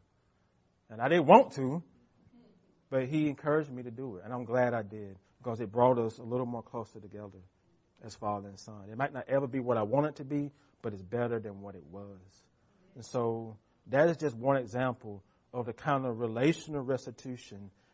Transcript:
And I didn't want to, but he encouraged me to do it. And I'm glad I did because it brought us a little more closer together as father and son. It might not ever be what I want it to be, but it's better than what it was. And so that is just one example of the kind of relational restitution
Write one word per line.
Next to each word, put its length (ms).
And 100
I 80
didn't 180
want 260
to, 300
but 160
he 220
encouraged 420
me 120
to 80
do 260
it. 80
And 80
I'm 120
glad 300
I 80
did 360
because 220
it 100
brought 280
us 200
a 40
little 240
more 160
closer 380
together 400
as 120
father 340
and 100
son. 320
It 60
might 160
not 160
ever 180
be 140
what 160
I 60
want 240
it 100
to 80
be, 260
but 100
it's 100
better 360
than 220
what 140
it 100
was. 580
And 100
so 520
that 200
is 80
just 200
one 200
example 680
of 140
the 60
kind 340
of 120
relational 640
restitution 880